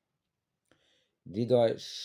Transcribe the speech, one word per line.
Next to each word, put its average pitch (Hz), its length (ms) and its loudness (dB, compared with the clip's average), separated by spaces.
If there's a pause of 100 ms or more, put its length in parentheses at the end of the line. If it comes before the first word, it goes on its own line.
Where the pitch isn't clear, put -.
(1400)
হৃদয় 120 400 2 (300)